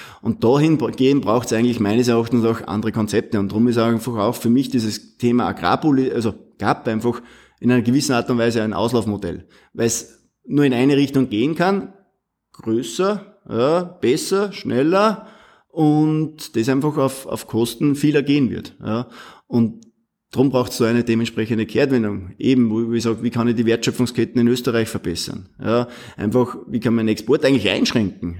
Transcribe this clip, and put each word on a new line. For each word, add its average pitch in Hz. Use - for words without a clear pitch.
Und 113
dahin 147
bra-, 113
gehen 135
braucht's 117
eigentlich 113
meines 110
Erachtens 117
auch 113
andere 104
Konzepte. 107
Und 101
drum 113
ist 117
einfach 117
auch 110
für -
mich 131
dieses 110
Thema 120
Agrarpoli-, 131
also 110
gap 127
einfach 117
in 120
einer 123
gewissen 135
Art 120
und 127
Weise 117
ein 110
Auslaufmodell, 101
weil's -
nur 143
in 135
eine 135
Richtung 139
gehen 123
kann, 180
größer, 180
ja, 147
besser, 180
schneller 185
und 156
das 113
einfach 139
auf, 135
auf -
Kosten 135
vieler 147
gehen 139
wird, -
ja. 110
Und 113
drum 135
braucht's 127
so 127
eine 120
dementsprechende 113
Kehrtwendung, 107
eben, 123
wo, 113
wo -
ich 117
sag, 113
wie 120
kann 120
ich 117
die 117
Wertschöpfungsketten 117
in 120
Österreich 120
verbessern, 92
ja, 120
einfach, 120
wie 120
kann 117
man 113
den 107
Export 139
eigentlich 120
einschränken, 92